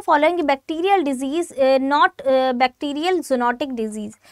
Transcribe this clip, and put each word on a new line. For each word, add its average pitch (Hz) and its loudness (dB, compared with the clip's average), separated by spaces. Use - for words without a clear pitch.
following 320 2
bacterial 320 0
disease, 277 -4
uh, 269 2
not, 330 0
uh, 262 2
bacterial 294 -2
zoonotic 247 -2
disease?" 214 -8